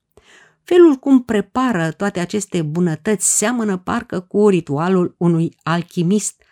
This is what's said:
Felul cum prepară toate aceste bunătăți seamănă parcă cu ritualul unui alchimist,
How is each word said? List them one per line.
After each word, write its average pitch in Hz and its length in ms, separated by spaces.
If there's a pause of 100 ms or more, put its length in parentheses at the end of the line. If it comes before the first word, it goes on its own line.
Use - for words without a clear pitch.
(680)
Felul 339 260
cum 262 280
prepară 208 680
toate 196 280
aceste 180 420
bunătăți 170 760
seamănă 214 400
parcă 226 420
cu 202 300
ritualul 175 680
unui 170 460
alchimist, 170 760 (100)